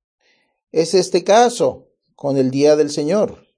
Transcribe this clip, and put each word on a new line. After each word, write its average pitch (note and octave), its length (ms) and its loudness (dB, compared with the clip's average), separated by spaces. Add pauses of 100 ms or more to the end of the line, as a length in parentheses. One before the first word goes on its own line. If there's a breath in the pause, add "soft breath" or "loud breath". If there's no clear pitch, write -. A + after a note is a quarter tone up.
(720)
Es D#3+ 240 -2
este F#3 280 0
caso G#3 680 0 (260)
con C#3 220 -4
el C3 120 2
día D3 260 2
del D3 140 0
Señor. D#3+ 560 -4 (120)